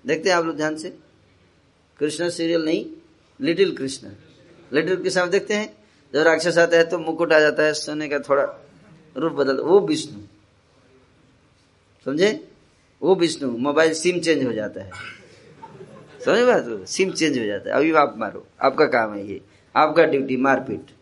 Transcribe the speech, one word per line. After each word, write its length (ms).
देखते 240
हैं 80
आप 80
लोग 100
ध्यान 220
से? 200
कृष्णा 300
सीरियल 360
नहीं, 200
लिटिल 360
कृष्णा। 340
लिटिल 300
कृष्णा 200
आप 60
देखते 240
हैं, 240
जब 80
राक्षस 360
आता 200
है 60
तो 160
मुकुट 340
आ 60
जाता 240
है, 100
सोने 360
का 100
थोड़ा 500
रूप 160
बदल, 240
वो 220
विष्णु। 400
समझे? 460
वो 140
विष्णु, 360
मोबाइल 420
सिम 260
चेंज 260
हो 80
जाता 280
है। 100
समझ 140
बात? 480
सिम 240
चेंज 280
हो 60
जाता 240
है। 60
अभी 160
आप 260
मारो, 300
आपका 240
काम 280
है 140
ये, 140
आपका 280
ड्यूटी 340
मारपीट। 480